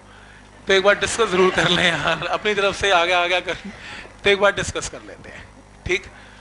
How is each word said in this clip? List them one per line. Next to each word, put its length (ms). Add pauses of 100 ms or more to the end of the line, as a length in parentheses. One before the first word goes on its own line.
(680)
तो 60
एक 100
बार 160
discuss 320
ज़रूर 200
कर 180
लें 160
यार, 420
अपनी 280
तरफ 200
से 180
आगे 220
आगे 260
कर, 120 (680)
तो 60
एक 120
बार 140
discuss 340
कर 140
लेते 260
हैं, 160 (400)
ठीक। 260 (300)